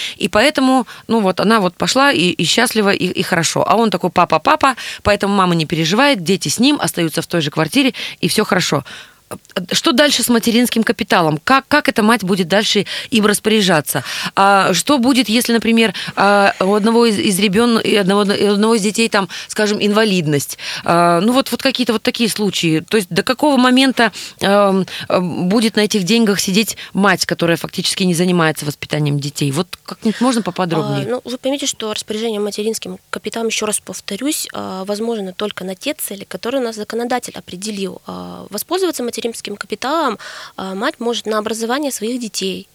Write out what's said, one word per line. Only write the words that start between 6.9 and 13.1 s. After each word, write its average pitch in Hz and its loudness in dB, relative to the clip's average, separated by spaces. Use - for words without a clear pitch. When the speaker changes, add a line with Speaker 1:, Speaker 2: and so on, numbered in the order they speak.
Speaker 1:
в - -10
той 170 0
же 147 -4
квартире, 220 0
и 170 0
все - 0
хорошо. 156 0
Что - 0
дальше 277 2
с - -4
материнским 233 2
капиталом? 175 2
Как, 269 0
как 294 2
эта 220 -2
мать 220 2
будет 185 0
дальше 196 2